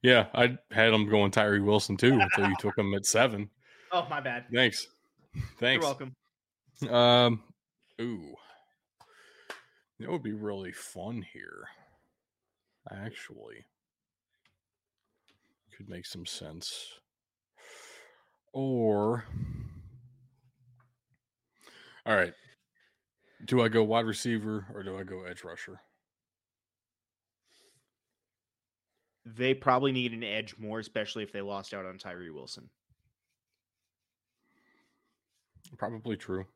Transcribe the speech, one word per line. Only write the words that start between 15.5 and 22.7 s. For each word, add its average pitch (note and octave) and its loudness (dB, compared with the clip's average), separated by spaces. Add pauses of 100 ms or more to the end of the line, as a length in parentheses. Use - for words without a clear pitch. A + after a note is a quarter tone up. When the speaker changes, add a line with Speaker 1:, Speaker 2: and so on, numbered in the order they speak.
Speaker 1:
Could G2 -20
make F2 -12
some F2 -12
sense. - -12 (1700)
Or, A#2 0 (2750)
all A2 4
right. F2 2 (1120)